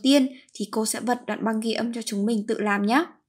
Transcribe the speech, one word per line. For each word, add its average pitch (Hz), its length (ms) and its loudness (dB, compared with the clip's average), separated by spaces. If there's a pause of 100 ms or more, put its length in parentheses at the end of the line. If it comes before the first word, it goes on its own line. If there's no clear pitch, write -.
tiên 262 260 6 (260)
thì 202 160 -6
cô 220 160 -2
sẽ - 140 -6
bật 240 260 -2
đoạn - 180 -6
băng 220 160 0
ghi 226 120 -2
âm 233 200 -2
cho 233 100 -8
chúng 202 240 -2
mình 220 220 0
tự 226 120 -2
làm 202 260 0
nhé. 269 180 2 (240)